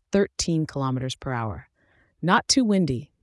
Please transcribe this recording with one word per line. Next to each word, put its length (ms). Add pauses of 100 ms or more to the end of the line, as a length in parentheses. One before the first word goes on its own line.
(100)
thirteen 560
kilometers 480
per 160
hour. 380 (520)
Not 280
too 160
windy, 480 (100)